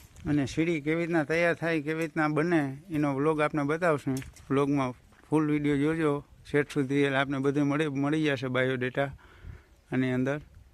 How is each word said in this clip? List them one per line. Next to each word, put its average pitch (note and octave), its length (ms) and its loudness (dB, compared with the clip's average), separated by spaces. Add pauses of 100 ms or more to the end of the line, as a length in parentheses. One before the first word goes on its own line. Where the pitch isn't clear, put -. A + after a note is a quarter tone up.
(260)
અને D3 200 2
સીડી E3 340 0
કેવી D#3 200 0
રીતના E3 240 0
તૈયાર E3 300 2
થાય, D#3+ 260 -2
કેવી D#3 200 -4
રીતના D#3 280 0
બને, D3+ 480 0 (140)
એનો D3 240 0
વ્લોગ D3+ 260 2
આપને D3+ 220 0
બતાવશું. D3 520 0 (360)
વ્લોગમાં C#3 420 0 (380)
ફૂલ D3+ 200 2
વીડિયો D3 260 0
જોજો D3 480 0 (280)
છેક C#3+ 180 2
સુધી, C#3 240 0
એટલે C#3 220 4
આપને C#3 220 0
બધું C#3 280 2
મળી, D3+ 220 0
મળી C#3+ 360 -2
જશે C3+ 240 0
બાયોડેટા B2+ 680 -2 (760)
આની B2+ 200 2
અંદર, C3 260 -2 (360)